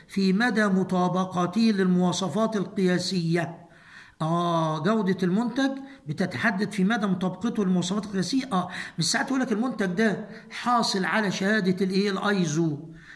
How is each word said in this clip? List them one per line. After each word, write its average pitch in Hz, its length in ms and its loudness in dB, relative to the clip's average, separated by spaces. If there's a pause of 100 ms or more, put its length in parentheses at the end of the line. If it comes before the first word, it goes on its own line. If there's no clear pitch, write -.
في 190 240 2
مدى 214 340 2
مطابقته 185 920 0
للمواصفات 190 960 2
القياسية. 175 1120 0 (540)
آه، 165 600 0
جودة 190 400 2
المنتج 233 480 0 (360)
بتتحدد 185 680 -2
في 185 120 2
مدى 214 220 0
مطابقته 185 580 -2
للمواصفات 185 420 0
القياسية. 190 460 -2
آه، 180 160 0 (300)
مش 160 120 0
ساعات 269 180 0
يقول 262 120 0
لك 254 120 0
المنتج 214 340 -2
ده 185 420 0 (220)
حاصل 233 540 0
على 196 260 0
شهادة 190 560 0
الإيه؟ 196 240 2
الأيزو. 170 680 0 (380)